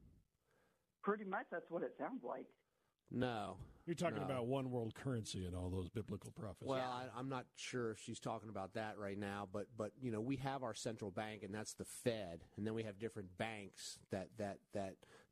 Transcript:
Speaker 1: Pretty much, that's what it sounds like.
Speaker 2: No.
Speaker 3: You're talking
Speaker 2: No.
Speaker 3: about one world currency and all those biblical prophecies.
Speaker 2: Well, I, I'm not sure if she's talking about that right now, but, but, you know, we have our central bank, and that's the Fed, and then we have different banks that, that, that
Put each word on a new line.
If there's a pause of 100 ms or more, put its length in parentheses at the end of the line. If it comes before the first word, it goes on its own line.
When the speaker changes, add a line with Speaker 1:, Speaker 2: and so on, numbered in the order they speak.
(1040)
Speaker 1:
Pretty
much,
that's
what
it
sounds
like. (680)
Speaker 2:
No. (280)
Speaker 3:
You're
talking
Speaker 2:
No.
Speaker 3:
about
one
world
currency
and
all
those
biblical
prophecies.
Speaker 2:
Well,
I, (120)
I'm
not (100)
sure
if
she's
talking
about
that
right
now,
but, (100)
but,
you
know,
we
have
our
central
bank,
and
that's
the
Fed, (140)
and
then
we
have
different
banks (140)
that, (120)
that, (160)
that (360)